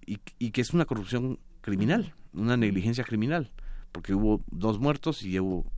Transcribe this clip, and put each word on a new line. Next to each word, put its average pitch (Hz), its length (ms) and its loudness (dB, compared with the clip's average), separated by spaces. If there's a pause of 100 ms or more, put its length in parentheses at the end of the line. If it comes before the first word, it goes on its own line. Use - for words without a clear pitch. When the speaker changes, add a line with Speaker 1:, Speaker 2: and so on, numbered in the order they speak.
Speaker 1:
y, 101 140 -6 (200)
y 113 120 -2
que 127 100 0
es 120 120 -2
una 170 120 6
corrupción 120 540 -4 (220)
criminal, 110 520 2 (200)
una 113 200 2
Speaker 2:
Ujú. 120 80 4
Speaker 1:
negligencia 110 420 2
criminal, 123 480 -2 (400)
porque 87 220 -4
hubo 107 380 4
dos 101 280 0
muertos 147 440 0
y 92 160 0
hubo, 95 380 0